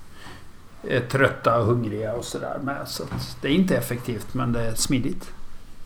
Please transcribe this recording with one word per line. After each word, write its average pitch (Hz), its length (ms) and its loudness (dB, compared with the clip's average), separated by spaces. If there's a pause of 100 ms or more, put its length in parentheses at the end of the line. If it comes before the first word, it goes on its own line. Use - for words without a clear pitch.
(880)
är 123 120 2
trötta 127 580 4
och 110 80 4
hungriga 110 480 2
och 120 100 -4
sådär - 380 -6
med. 139 260 -4
Så - 140 -6
att - 400 -6
det 135 60 2
är 139 40 4
inte 180 240 6
effektivt, 123 580 -2
men 127 180 2
det 117 100 4
är 110 120 4
smidigt. - 560 2 (560)